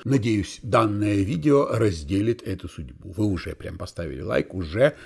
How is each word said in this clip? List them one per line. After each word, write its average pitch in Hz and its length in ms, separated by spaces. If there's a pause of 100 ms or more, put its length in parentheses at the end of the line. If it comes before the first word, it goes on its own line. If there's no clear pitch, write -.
Надеюсь, 113 580
данное 104 540
видео 143 540
разделит 101 720
эту 92 260
судьбу. - 480
Вы 107 80
уже 90 300
прям - 240
поставили 78 420
лайк, 73 320
уже 95 540